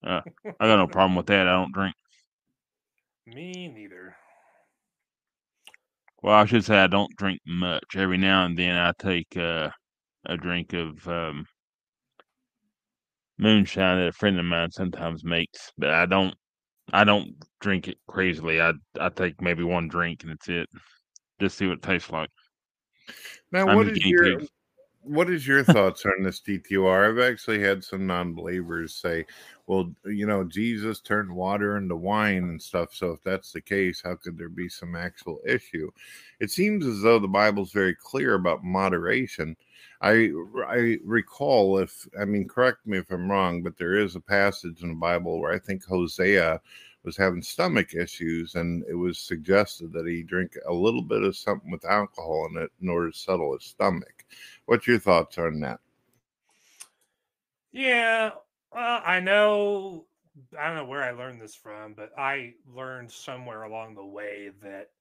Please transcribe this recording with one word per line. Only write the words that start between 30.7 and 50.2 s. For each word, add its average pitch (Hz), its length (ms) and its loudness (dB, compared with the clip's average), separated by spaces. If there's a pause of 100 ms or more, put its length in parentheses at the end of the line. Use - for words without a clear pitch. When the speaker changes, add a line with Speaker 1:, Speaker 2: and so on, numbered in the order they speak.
Speaker 3:
turned 104 320 -4
water 101 420 -2
into 92 220 -4
wine 98 460 0
and 85 180 -6
stuff. - 320 -4
So 87 180 -4
if 80 120 -10
that's 95 280 -6
the 82 100 -12
case, 95 420 -2
how 90 120 -6
could 85 220 -14
there 85 100 -12
be 87 220 -10
some 85 260 -12
actual 87 500 -10
issue?" 85 460 -6 (480)
It 110 120 -4
seems 202 340 0
as 107 160 -4
though 113 180 6
the 101 80 -2
Bible's 101 440 2
very 92 240 2
clear 131 400 -2
about 90 280 0
moderation. 92 920 -2 (440)
I, 107 300 6 (360)
I 117 360 0
recall, 104 760 2
if, - 280 -6 (120)
I 104 60 -2
mean, 98 220 -2
correct - 380 0
me 101 140 -4
if 87 120 -10
I'm 90 180 -6
wrong, 90 340 0
but 87 140 -8
there 87 180 -2
is 101 200 0
a 87 60 -12
passage 98 640 -2
in 87 60 -6
the 82 60 -8
Bible 85 440 -2
where 80 140 -2
I 92 60 -2
think 95 260 -8
Hosea 90 760 0 (420)
was 87 140 -12
having 92 240 0
stomach 156 520 -2
issues, 82 640 -6
and 85 340 -4
it 87 60 -6
was 87 240 -4
suggested 87 720 -2
that 82 160 -6
he 85 160 -6